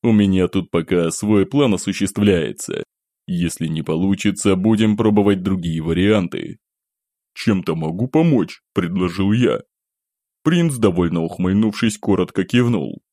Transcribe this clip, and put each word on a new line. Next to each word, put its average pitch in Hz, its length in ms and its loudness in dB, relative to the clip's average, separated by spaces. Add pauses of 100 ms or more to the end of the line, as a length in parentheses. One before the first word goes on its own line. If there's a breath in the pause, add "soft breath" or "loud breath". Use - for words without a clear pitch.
У 117 80 2
меня 95 360 4
тут 92 240 -4
пока 85 400 0
свой 104 340 2
план 131 300 0
осуществляется. 92 1080 -2 (440)
Если 85 400 -4
не 78 160 -4
получится, 95 720 0
будем 107 420 2
пробовать 104 460 2
другие 85 380 -2
варианты». 90 760 0 (760)
«Чем-то 87 420 -2
могу 82 320 -4
помочь», 147 540 0 (120)
предложил 92 580 -2
я. 110 300 0 (800)
Принц, 165 320 0
довольно 87 460 0
ухмыльнувшись, 104 760 0
коротко 92 460 -2
кивнул. 117 580 -2 (120)